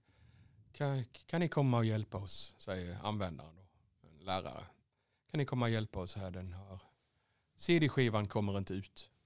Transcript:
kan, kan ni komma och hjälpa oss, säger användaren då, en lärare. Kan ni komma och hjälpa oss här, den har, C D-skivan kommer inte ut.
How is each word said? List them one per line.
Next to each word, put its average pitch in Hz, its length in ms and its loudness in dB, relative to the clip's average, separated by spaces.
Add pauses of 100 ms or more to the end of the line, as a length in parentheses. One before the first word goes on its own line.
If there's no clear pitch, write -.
(720)
kan, 139 320 0 (220)
kan 165 140 0
ni 170 80 2
komma 135 300 4
och 113 60 4
hjälpa 110 340 0
oss, - 400 -6
säger 90 440 -6
användaren 85 540 -4
då, 92 60 -20 (460)
en 80 160 -20
lärare. 92 400 -4 (640)
Kan 160 80 -2
ni 139 60 2
komma 123 220 0
och 113 40 2
hjälpa 110 300 -2
oss 87 160 -6
här, 95 140 -6
den 92 220 -8
har, 98 260 -14 (800)
C 170 220 4
D-skivan 117 500 4
kommer 101 300 2
inte 95 160 -4
ut. - 360 -8 (160)